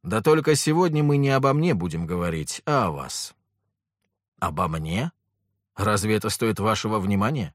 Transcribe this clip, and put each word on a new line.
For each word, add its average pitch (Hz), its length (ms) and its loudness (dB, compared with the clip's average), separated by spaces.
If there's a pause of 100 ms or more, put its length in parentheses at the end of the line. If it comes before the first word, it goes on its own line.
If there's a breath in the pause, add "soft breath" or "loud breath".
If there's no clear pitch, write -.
«Да - 180 -2
только 156 340 4
сегодня 156 480 2
мы 147 140 4
не 139 140 2
обо 135 200 4
мне 156 220 2
будем 85 320 -4
говорить, 85 600 -4
а 139 200 2
о 85 60 -2
вас». - 440 -10 (1040)
«Обо 85 300 -2
мне? 80 420 -4 (640)
Разве 104 400 0
это 107 140 -2
стоит 107 320 -2
вашего 107 380 0
внимания? 101 560 -2